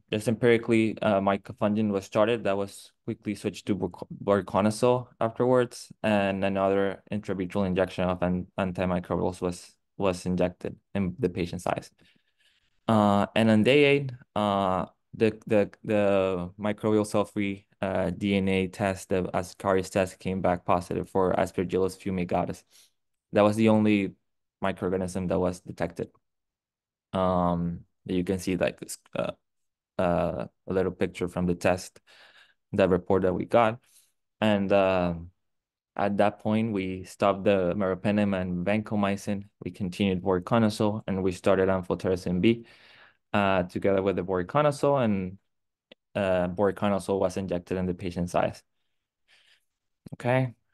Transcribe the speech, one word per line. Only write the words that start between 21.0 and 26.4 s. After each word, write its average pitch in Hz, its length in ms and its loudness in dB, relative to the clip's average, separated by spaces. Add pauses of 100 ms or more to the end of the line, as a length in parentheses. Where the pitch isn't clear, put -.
for 92 260 2
Aspergillus 90 640 -2
fumigatus. 92 680 -4 (680)
That 104 100 4
was 107 140 4
the 110 120 4
only 107 440 4 (520)
microorganism 92 640 -2
that 92 100 0
was 90 220 -2
detected. - 480 -8 (1040)